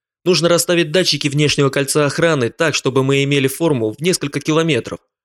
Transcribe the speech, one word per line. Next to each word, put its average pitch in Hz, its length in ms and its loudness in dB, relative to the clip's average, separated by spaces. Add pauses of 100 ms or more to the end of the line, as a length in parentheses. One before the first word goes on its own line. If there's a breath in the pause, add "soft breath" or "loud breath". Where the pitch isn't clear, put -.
(260)
Нужно 170 240 2
расставить 170 420 0
датчики 165 360 0
внешнего 143 420 0
кольца 143 380 0
охраны 143 420 0
так, 156 240 -2
чтобы 131 300 -2
мы 139 200 2
имели 139 240 2
форму 131 440 0
в 107 100 -14
несколько 147 380 -4
километров 156 600 -2 (260)